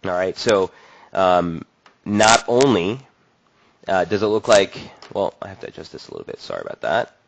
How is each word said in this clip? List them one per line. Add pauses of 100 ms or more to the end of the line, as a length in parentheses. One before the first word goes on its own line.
All
right,
so, (400)
um, (400)
not
only, (880)
uh,
does
it
look
like, (360)
well,
I
have
to
adjust
this
a
little
bit.
Sorry
about
that. (120)